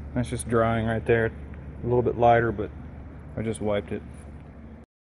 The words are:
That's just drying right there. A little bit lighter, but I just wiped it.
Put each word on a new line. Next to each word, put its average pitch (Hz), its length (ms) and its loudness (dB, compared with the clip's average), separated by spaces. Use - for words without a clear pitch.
That's 123 160 -2
just 120 180 -6
drying 113 380 4
right 110 200 0
there. 113 260 4
A - 20 -6
little 123 160 4
bit 113 160 0
lighter, 117 360 6
but 101 160 -4
I 110 60 -4
just 110 180 -4
wiped 104 320 0
it. 104 100 -4